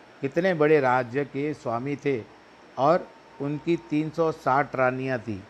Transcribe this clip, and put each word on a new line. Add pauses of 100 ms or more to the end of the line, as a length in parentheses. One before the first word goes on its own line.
(220)
कितने
बड़े
राज्य
के
स्वामी
थे (540)
और (340)
उनकी
तीन
सौ
साठ
रानियां
थीं,